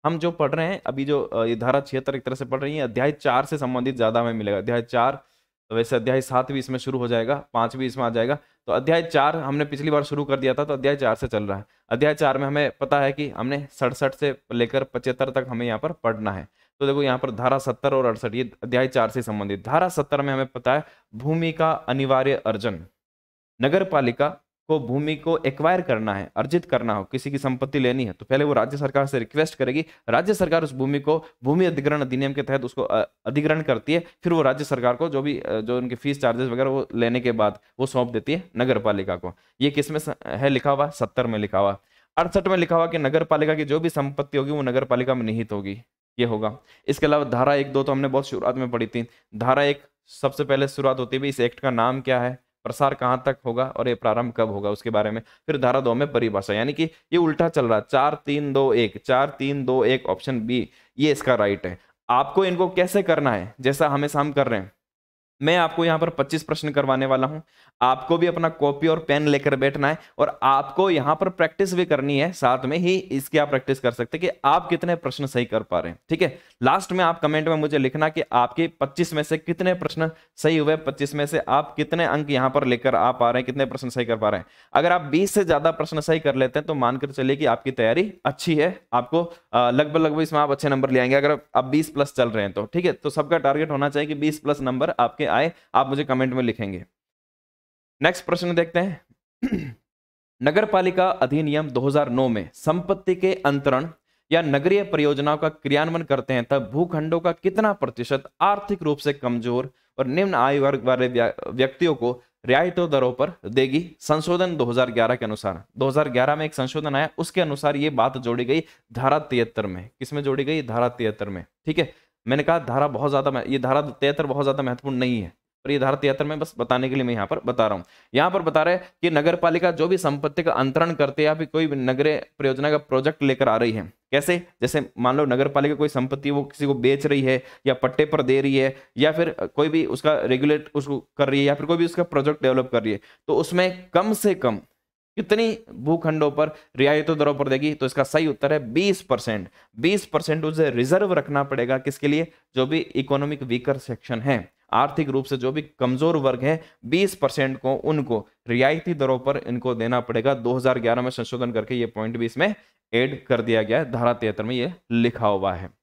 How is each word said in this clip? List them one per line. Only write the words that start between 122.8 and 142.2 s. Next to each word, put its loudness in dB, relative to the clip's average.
बहुत -2
ज्यादा 2
मह-, -4
ये 0
धारा 2
तिहत्तर -2
बहुत -2
ज्यादा 0
महत्वपूर्ण -6
नहीं 0
है, -10
पर -4
ये 2
धारा 2
तिहत्तर 0
में -4
बस -8
बताने 0
के -2
लिए 0
मैं 0
यहाँ -2
पर -4
बता 0
रहा 0
हूँ। -10
यहाँ 4
पर 0
बता 2
रहे 4
हैं -6
कि 2
नगर 4
पालिका 2
जो 0
भी 2
संपत्ति -2
का 2
अंतरण 2
करते 0
या 4
फिर -4
कोई 0
भी -4
नगरीय 0
परियोजना 0
का 2
प्रोजेक्ट 0
लेकर 2
आ 4
रही 2
है, -8
कैसे? 0
जैसे -2
मान 2
लो 4
नगर 2
पालिका 2
कोई 0
संपत्ति -2
वो -2
किसी -6
को 2
बेच 2
रही 4
है 2
या 4
पट्टे 2
पर 0
दे 4
रही 2
है 2
या 4
फिर 0
कोई 0
भी 2
उसका 0
रेगुलेट 0
उसको -4
कर 2
रही 2
है 4
या 4
फिर -6
कोई 2
भी 4
उसका -2
प्रोजेक्ट 0